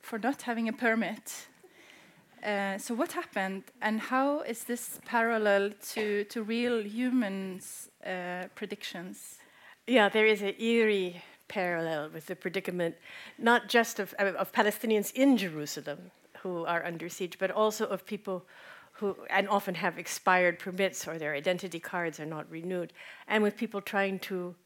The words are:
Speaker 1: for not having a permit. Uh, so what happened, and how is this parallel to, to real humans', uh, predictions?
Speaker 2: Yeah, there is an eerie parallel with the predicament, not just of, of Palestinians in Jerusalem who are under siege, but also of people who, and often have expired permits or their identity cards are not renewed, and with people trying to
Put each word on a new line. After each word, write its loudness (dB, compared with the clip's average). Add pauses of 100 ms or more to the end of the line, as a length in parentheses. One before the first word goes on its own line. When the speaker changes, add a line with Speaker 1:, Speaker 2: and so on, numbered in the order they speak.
Speaker 1:
for -8
not 0
having -2
a -2
permit. 0 (960)
Uh, -2
so -6
what -2
happened, -4 (180)
and 0
how 0
is -8
this -6
parallel 2 (220)
to, 0
to -6
real 0
humans', -2 (160)
uh, -4 (100)
predictions? -10 (480)
Speaker 2:
Yeah, 6
there 6
is 6
an -2
eerie 4 (280)
parallel -2
with -12
the -6
predicament, -2 (420)
not 4
just 4
of, -4
of 0
Palestinians 4
in 6
Jerusalem -4 (300)
who -4
are 0
under -6
siege, -8
but 0
also 2
of -4
people -6 (480)
who, -4 (120)
and 2
often 2
have -2
expired 4
permits -2
or -6
their -2
identity -2
cards -4
are -6
not -8
renewed, -6 (340)
and 4
with 2
people -4
trying 0
to -6 (100)